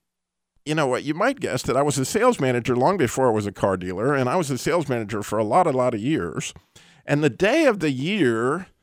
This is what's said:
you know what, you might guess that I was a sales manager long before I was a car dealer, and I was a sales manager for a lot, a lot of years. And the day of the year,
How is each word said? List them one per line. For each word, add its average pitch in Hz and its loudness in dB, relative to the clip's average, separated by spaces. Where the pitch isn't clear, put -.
you 151 -4
know 156 0
what, 123 0
you 143 -4
might 226 -2
guess 120 -4
that 123 0
I 139 4
was 143 0
a 135 0
sales 233 2
manager 123 0
long 156 2
before 131 2
I - 4
was 107 0
a 101 -4
car 98 0
dealer, 92 -2
and 131 0
I 139 0
was 156 -2
a 127 -4
sales 165 -2
manager 113 -4
for 104 -4
a 113 2
lot, 156 4
a 160 0
lot 127 0
of 104 -4
years. 120 -4
And 147 0
the 147 2
day 220 2
of 220 2
the 151 0
year, 139 0